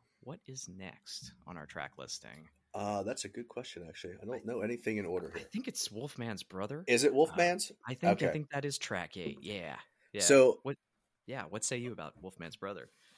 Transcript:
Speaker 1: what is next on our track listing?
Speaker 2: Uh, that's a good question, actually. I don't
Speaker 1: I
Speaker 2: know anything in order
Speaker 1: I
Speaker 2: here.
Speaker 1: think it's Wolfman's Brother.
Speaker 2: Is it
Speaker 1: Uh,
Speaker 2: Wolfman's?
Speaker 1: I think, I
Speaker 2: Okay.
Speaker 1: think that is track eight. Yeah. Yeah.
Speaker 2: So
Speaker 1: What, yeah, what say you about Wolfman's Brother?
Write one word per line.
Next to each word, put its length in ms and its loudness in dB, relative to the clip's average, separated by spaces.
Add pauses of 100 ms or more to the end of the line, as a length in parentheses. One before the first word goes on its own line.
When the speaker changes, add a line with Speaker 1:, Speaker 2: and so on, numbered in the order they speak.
(220)
Speaker 1:
what 260 -14
is 220 -12
next 640 -14 (120)
on 120 -12
our 80 -12
track 320 -8
listing? 500 -14 (260)
Speaker 2:
Uh, 300 -2
that's 220 -4
a 40 -10
good 180 -12
question, 400 -12
actually. 320 -12
I 60 -14
don't 100 -6
Speaker 1:
I 80 -8
Speaker 2:
know 180 -4
anything 360 -2
in 80 -2
order 300 -2
Speaker 1:
I 40 -6
Speaker 2:
here. 120 -12
Speaker 1:
think 160 -4
it's 240 -4
Wolfman's 500 -6
Brother. 460 -6
Speaker 2:
Is 160 8
it 80 8
Speaker 1:
Uh, 40 -2
Speaker 2:
Wolfman's? 560 4 (160)
Speaker 1:
I 60 -4
think, 100 -6
I 100 8
Speaker 2:
Okay. 180 2
Speaker 1:
think 200 -4
that 140 -2
is 140 -2
track 380 -4
eight. 240 -6
Yeah. 340 -8 (360)
Yeah. 100 -2
Speaker 2:
So 420 10
Speaker 1:
What, 140 -4 (500)
yeah, 160 -8
what 200 -6
say 140 -2
you 140 -6
about 300 -10
Wolfman's 340 -12
Brother? 340 -10 (280)